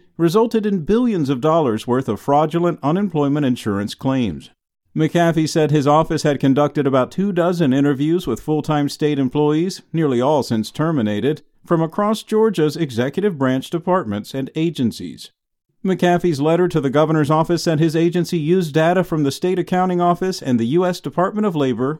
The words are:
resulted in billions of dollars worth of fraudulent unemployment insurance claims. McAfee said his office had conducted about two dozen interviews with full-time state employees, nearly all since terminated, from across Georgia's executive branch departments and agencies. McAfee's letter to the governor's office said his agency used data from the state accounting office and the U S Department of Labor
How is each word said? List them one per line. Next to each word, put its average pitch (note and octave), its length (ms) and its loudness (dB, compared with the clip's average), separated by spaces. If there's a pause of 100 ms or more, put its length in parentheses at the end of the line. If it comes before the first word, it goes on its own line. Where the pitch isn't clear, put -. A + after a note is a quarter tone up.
(180)
resulted G#3+ 480 0
in G3 200 -2
billions G#3 440 0
of C3+ 120 -2
dollars D3 480 0
worth B2+ 200 0
of G#2 120 -4
fraudulent D#3+ 640 0
unemployment D3+ 600 0
insurance G#2+ 520 -2
claims. A#2+ 540 -4 (440)
McAfee D#3+ 540 2
said D3+ 240 0
his D3 160 2
office D#3 340 2
had C#3+ 160 0
conducted C#3+ 480 2
about C3 240 2
two G3 220 -2
dozen E3+ 400 0
interviews C#3+ 560 0
with A2+ 100 -2
full-time D3+ 500 -2
state D3 300 -2
employees, D3+ 640 0 (100)
nearly C#3+ 280 0
all C#3 240 2
since A2 260 -2
terminated, C3+ 720 -2 (240)
from D#3+ 160 0
across G#3 400 -2
Georgia's G3 540 0
executive D3+ 600 -2
branch C3 340 -2
departments D#3+ 640 -2
and C3+ 200 -6
agencies. A#2 760 -4 (520)
McAfee's F3 560 2
letter E3+ 280 2
to E3 120 0
the C3+ 100 0
governor's D3+ 380 2
office D#3 360 0
said D#3+ 160 0
his D#3+ 160 0
agency E3+ 420 0
used D#3+ 340 0
data E3+ 300 2
from D#3+ 220 -2
the C#3 80 0
state F#3 260 -2
accounting F3+ 420 0
office F3 400 0
and B2 200 0
the A#2 60 0
U E3+ 200 2
S F3+ 140 -4
Department G3 440 -2
of F3+ 120 -2
Labor C3 440 -2